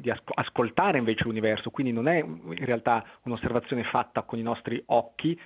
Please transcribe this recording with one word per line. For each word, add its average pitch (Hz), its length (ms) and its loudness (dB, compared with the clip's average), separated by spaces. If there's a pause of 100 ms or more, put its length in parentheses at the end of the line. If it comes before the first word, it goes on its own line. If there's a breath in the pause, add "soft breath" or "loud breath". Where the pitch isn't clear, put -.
di 123 80 -4
asco-, - 240 -4
ascoltare 156 640 2
invece 113 280 2
l'universo, 110 440 0
quindi 127 240 0
non 113 140 0
è 170 100 4
in 85 480 -4
realtà 117 400 2 (200 loud breath)
un'osservazione 120 580 -2
fatta 117 400 0
con 117 160 -6
i - 20 -4
nostri 117 460 -4
occhi, 156 580 0